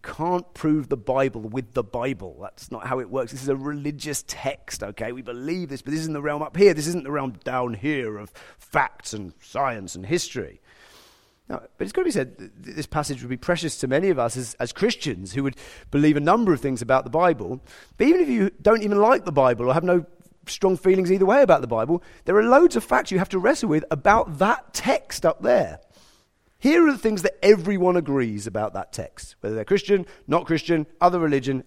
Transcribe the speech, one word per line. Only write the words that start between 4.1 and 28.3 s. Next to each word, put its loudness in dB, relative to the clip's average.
text, -10
okay? -8
We -12
believe -8
this, -10
but -8
this -2
is -6
in -6
the -6
realm -4
up -10
here. 8
This -4
isn't -4
the -8
realm -4
down -2
here -4
of -16
facts -4
and -10
science -6
and -14
history. -6
Now, -12
but -6
it's -8
gotta -2
be 0
said, -4
th-, -20
th-, -16
this -8
passage -6
would -10
be -6
precious -4
to -4
many 2
of 0
us -2
as, -8
as -6
Christians -4
who -4
would -6
believe 4
a 0
number 4
of 0
things -4
about 2
the -12
Bible. 0
But 4
even 6
if 2
you 2
don't 4
even 2
like 4
the -6
Bible 2
or 2
have 0
no 2
strong 0
feelings 2
either 2
way 4
about 6
the -4
Bible, -2
there 2
are 6
loads 6
of -2
facts 0
you 0
have -2
to -2
wrestle 2
with 2
about 2
that 0
text -2
up 0
there. 0
Here 6
are 4
the -2
things 0
that -2
everyone 4
agrees -2